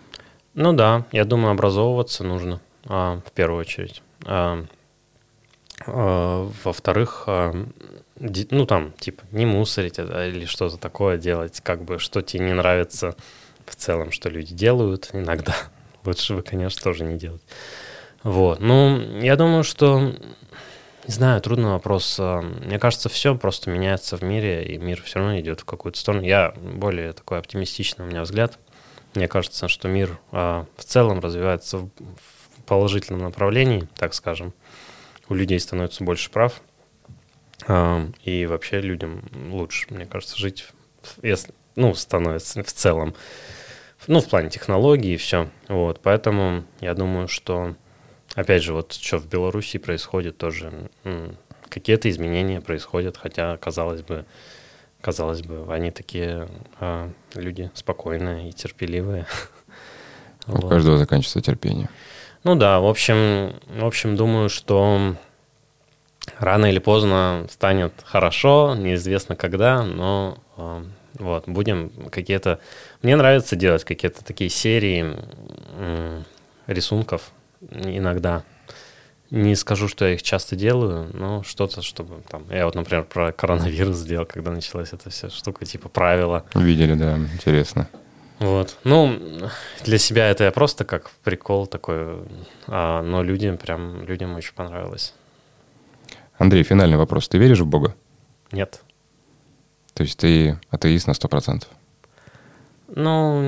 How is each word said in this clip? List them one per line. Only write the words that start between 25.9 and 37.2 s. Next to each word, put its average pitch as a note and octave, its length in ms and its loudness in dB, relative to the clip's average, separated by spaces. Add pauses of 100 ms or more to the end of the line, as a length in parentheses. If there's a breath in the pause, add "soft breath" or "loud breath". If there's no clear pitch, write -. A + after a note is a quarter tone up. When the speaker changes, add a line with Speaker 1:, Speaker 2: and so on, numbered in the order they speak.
Speaker 1:
сторону. G2+ 260 -2
Я F#2 320 4
более F2+ 560 -6
такой - 260 -8
оптимистичный, F#2 680 -8
у - 20 -10
меня E2+ 140 -6
взгляд. G#2 360 -2 (560 soft breath)
Мне F#2+ 140 0
кажется, F2+ 400 -4
что - 200 -2
мир, F#2 300 -2 (140)
а, F2 340 -2 (100)
в - 80 -18
целом A2 360 2
развивается F2 580 -4
в, F#2 100 -10
в - 800 -20
положительном G2 560 0
направлении, G2+ 720 0
так - 180 -4
скажем. F2 380 -8 (760 loud breath)
У G2+ 60 -4
людей F#2 260 0
становится F2+ 440 -6
больше F2 260 -4
прав. A#2+ 300 0 (1080)